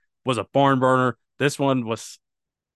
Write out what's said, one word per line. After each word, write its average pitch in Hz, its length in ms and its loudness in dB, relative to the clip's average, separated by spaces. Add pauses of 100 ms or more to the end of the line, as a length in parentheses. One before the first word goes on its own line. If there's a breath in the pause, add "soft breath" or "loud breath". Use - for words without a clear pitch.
(240)
was 127 140 -2
a 98 140 -6
barn 135 280 4
burner. 127 360 2 (220)
This 139 200 -2
one 131 280 -2
was, - 320 -10 (580)